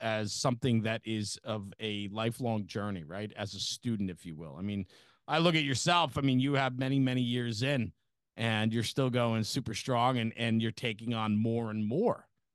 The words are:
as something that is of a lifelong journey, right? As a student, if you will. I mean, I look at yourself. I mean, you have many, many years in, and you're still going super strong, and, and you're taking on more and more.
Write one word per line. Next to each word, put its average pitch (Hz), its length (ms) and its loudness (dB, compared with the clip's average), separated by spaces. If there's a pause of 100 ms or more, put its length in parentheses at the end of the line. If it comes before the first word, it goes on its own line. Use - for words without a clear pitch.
as 110 320 -2
something 120 500 2
that 110 220 -2
is 107 380 -4
of 104 380 -6
a 104 320 -4
lifelong 110 560 -2
journey, 101 340 -4
right? 98 340 -8
As 104 180 -6
a 95 40 -10
student, 104 520 -4
if 85 140 -12
you 82 120 -12
will. 76 200 -12
I 85 60 -10
mean, 98 240 -4 (400)
I 147 120 2
look 165 180 4
at 156 80 2
yourself. 160 520 2
I 147 40 -2
mean, 135 180 4
you 139 160 2
have 131 240 2
many, 135 220 2
many 127 200 2
years 120 440 0
in, 131 280 0 (440)
and 110 360 2
you're 113 120 2
still 131 260 0
going 117 320 2
super 110 320 -4
strong, 127 440 2
and, 113 180 0
and 113 260 2
you're 113 80 2
taking 113 440 -4
on 110 220 2
more 113 360 0
and 107 120 -2
more. 165 440 0 (260)